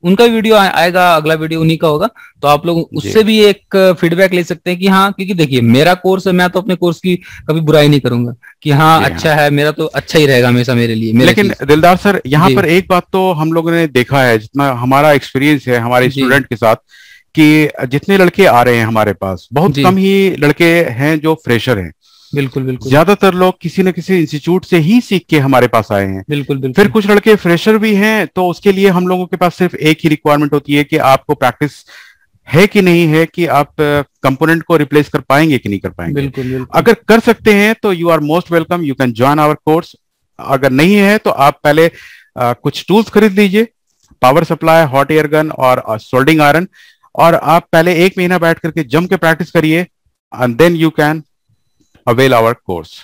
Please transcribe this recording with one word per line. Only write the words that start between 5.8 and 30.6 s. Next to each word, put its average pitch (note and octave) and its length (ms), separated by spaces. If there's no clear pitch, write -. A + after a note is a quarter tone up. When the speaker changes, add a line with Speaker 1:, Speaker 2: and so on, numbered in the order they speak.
Speaker 1:
कोर्स F#3 340
है, F#3 60
मैं F3+ 160
तो F3+ 100
अपने F#3 160
कोर्स E3+ 240
की F3+ 160
कभी - 440
बुराई D3+ 280
नहीं D3 120
करूंगा A#2+ 340
कि D#3 80
हाँ, D#3 280
Speaker 2:
जी D3 40
हाँ। C#3+ 100
Speaker 1:
अच्छा D#3 200
है, D3 160
मेरा D3 220
तो D#3+ 140
अच्छा D3+ 340
ही D3+ 60
रहेगा B2 220
हमेशा B2 280
मेरे A#2 200
लिए, A2 180
मेरे B2 120
Speaker 2:
लेकिन G#3 200
Speaker 1:
लिए। - 200
Speaker 2:
दिलदार D#3+ 320
सर, - 280
यहाँ D3+ 240
Speaker 1:
जी। - 60
Speaker 2:
पर G3+ 100
एक E3+ 240
बात F3+ 140
तो F#3 180
हम D#3+ 220
लोगों E3 180
ने E3 160
देखा C3 360
है, A#2 160
जितना C3+ 320
हमारा C3+ 400
एक्सपीरियंस C#3 560
है B2 100
हमारे B2 300
Speaker 1:
जी। C3+ 140
Speaker 2:
स्टूडेंट C3 240
के B2 100
साथ, A2 200
कि D3+ 300
जितने C#3+ 300
लड़के F#3 280
आ A#2+ 160
रहे A#2+ 160
हैं A2+ 80
हमारे G#2+ 280
पास, F#2+ 400
बहुत D#3+ 180
Speaker 1:
जी। C#3 120
Speaker 2:
कम F#3 140
ही F#3+ 380
लड़के D3 380
हैं D#3 460
जो D#3 160
फ्रेशर A#2+ 440
हैं। E2+ 140
Speaker 1:
बिल्कुल, C3+ 280
बिल्कुल। B2+ 260
Speaker 2:
ज्यादातर F3+ 440
लोग F#3 280
किसी F3 220
न F#3 80
किसी F3+ 260
इंस्टीट्यूट E3 480
से F3+ 120
ही F#3+ 240
सीख F#3+ 280
के D#3 100
हमारे C3+ 280
पास A2+ 240
आए G2 160
हैं। F#2+ 220
Speaker 1:
बिल्कुल, C#3+ 280
बिल्कुल। C3 260
Speaker 2:
फिर G#3 80
कुछ G3+ 160
लड़के G#3 280
फ्रेशर F#3 420
भी G#3+ 180
हैं, G#3 320
तो F#3 200
उसके F3+ 240
लिए G3 180
हम F3+ 180
लोगों F#3 180
के E3+ 120
पास F3 180
सिर्फ F3+ 200
एक D#3 280
ही E3 60
रिक्वायरमेंट D3 440
होती C#3+ 200